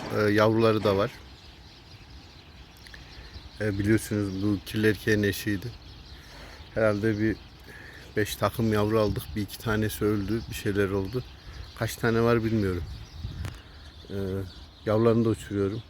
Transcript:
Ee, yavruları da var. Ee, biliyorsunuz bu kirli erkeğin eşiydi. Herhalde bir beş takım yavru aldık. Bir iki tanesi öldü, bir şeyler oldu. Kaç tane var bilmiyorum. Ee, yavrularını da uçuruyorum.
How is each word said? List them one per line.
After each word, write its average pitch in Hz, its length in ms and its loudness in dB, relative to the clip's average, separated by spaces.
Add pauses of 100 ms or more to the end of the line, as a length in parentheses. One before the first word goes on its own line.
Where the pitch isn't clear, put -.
(160)
Ee, 107 60 2
yavruları 107 600 6
da 101 140 4
var. 110 140 2 (2500)
Ee, 104 180 0
biliyorsunuz 101 640 0
bu 104 220 0
kirli 107 240 2
erkeğin 107 340 2
eşiydi. 101 440 -2 (1080)
Herhalde 107 460 2
bir 107 160 2 (840)
beş 104 180 0
takım 110 380 2
yavru 107 260 4
aldık. 104 240 2 (120)
Bir 107 60 -2
iki - 160 -8
tanesi 107 480 0
öldü, 104 440 0
bir 110 60 -10
şeyler 101 340 0
oldu. 98 340 -2 (560)
Kaç 110 160 -2
tane 113 260 2
var 117 220 4
bilmiyorum. 98 400 0 (1300)
Ee, - 40 -8 (720)
yavrularını 113 400 4
da 113 40 4
uçuruyorum. 101 600 -2